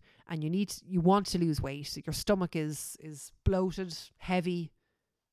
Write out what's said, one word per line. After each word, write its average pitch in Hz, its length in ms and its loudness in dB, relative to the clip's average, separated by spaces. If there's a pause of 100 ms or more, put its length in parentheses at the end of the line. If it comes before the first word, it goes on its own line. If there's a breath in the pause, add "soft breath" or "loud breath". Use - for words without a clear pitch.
(280 soft breath)
and 156 160 -4
you 156 60 0
need, 190 240 0 (120)
you 180 140 0
want 185 280 6
to 185 120 0
lose 160 220 2
weight, 143 440 -6
your 156 80 -4
stomach 190 420 0
is, 151 440 -4
is 151 320 -14 (140)
bloated, 185 520 2 (200)
heavy, 175 540 -2 (600)